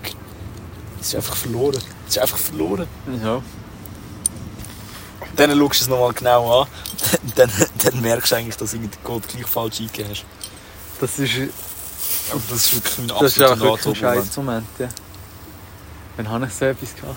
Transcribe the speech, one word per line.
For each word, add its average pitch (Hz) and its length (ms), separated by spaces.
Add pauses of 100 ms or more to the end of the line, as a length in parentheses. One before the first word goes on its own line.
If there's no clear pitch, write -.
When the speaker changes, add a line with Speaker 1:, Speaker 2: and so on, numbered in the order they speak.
(1000)
Speaker 1:
es - 80
ist - 80
einfach - 200
verloren. 127 440 (280)
Es - 80
ist 104 60
einfach - 160
verloren. 90 480 (380)
Speaker 2:
Ja. 120 120
Speaker 1:
Und 214 80 (2000)
dann 147 180
schaust 143 220
du - 60
es - 20
nochmal 123 260
genau 120 480
an. 139 60 (280)
<laughs> - 280
Und 127 160
dann, 123 100 (340)
dann 123 180
merkst 117 300
du 120 40
eigentlich, 117 220
dass 110 140
du 117 60
irgendwie 113 180
den - 80
Code 117 240
gleich 123 200
falsch 113 320
eingegeben 107 320
hast. - 140 (720)
Speaker 2:
Das - 180
ist 135 140 (1000)
Speaker 1:
Aber 113 180
das 120 160
ist - 100
wirklich - 240
mein 120 80
Speaker 2:
das 113 140 (160)
ist 147 40
Speaker 1:
absoluter 131 120
Speaker 2:
auch 113 60 (260)
wirklich 107 200
ein 120 120
Speaker 1:
NATO-Moment. 110 100
Speaker 2:
Scheiß-Moment, 117 400 (120)
ja. 123 100 (1300)
Wann 110 120
habe 117 160
ich 123 80
so - 120
etwas 135 300
gehabt? - 220